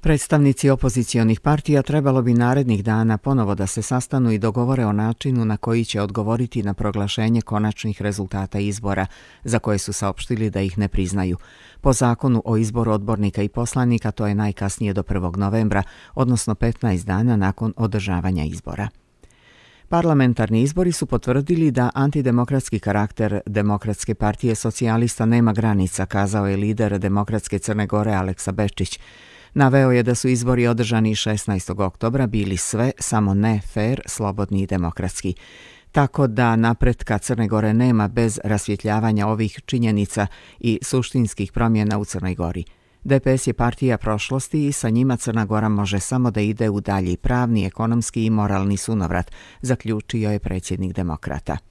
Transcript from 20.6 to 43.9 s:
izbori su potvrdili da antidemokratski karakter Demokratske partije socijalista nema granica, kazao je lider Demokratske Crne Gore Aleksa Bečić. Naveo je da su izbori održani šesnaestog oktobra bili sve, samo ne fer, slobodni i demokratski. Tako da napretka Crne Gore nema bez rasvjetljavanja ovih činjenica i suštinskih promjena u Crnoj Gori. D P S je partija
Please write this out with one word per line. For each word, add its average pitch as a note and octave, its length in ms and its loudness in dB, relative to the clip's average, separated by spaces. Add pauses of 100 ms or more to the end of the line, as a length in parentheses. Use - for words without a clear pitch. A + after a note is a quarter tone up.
izbori E3+ 300 2
su D3+ 140 -4
potvrdili C#3+ 640 2
da B2 240 2
antidemokratski C3 840 0
karakter G#2 680 0
Demokratske G#2 680 -2
partije A2 400 0
socijalista A2+ 720 0
nema A#2 260 4
granica, G2 540 0
kazao G2+ 400 0
je G2 100 0
lider G#2 420 0
Demokratske G2+ 600 -2
Crne G#2 280 -2
Gore G#2 280 0
Aleksa F#2+ 380 -2
Bečić. G2 460 -2 (560)
Naveo C3+ 380 4
je B2 100 4
da A#2+ 120 2
su B2+ 140 -2
izbori B2 380 2
održani A2+ 480 2
šesnaestog G2+ 680 -4
oktobra A#2 460 0
bili G2+ 300 -2
sve, A#2 420 -2
samo G#2 360 2
ne G#2+ 260 2
fer, A2+ 460 -2
slobodni G2 560 -4
i F#2+ 40 -4
demokratski. F2+ 680 -4 (580)
Tako C#3+ 340 2
da A2+ 300 2
napretka A#2 600 0
Crne A2+ 300 -2
Gore G#2+ 260 2
nema A2+ 340 4
bez A2+ 360 0
rasvjetljavanja G#2+ 840 0
ovih A2 400 -2
činjenica G#2+ 600 0 (340)
i A2+ 220 0
suštinskih A#2+ 720 -2
promjena G#2+ 460 2
u G#2 60 -4
Crnoj F#2 300 -4
Gori. F2 300 -4 (400)
D C3+ 160 2
P C3 180 2
S - 80 -4
je B2 60 -2
partija A#2+ 460 0